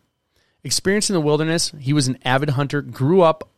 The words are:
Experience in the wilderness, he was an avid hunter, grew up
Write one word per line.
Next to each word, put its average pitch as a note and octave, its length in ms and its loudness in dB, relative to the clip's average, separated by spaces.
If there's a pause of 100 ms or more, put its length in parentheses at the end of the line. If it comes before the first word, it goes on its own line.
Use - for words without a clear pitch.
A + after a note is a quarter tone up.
(640)
Experience F#3+ 440 -2
in G3+ 60 -2
the E3+ 60 2
wilderness, D#3 580 0
he C3+ 140 -2
was C#3+ 160 2
an B2+ 160 -4
avid C3+ 260 0
hunter, C#3 320 -2
grew C3 400 0
up D#3+ 360 2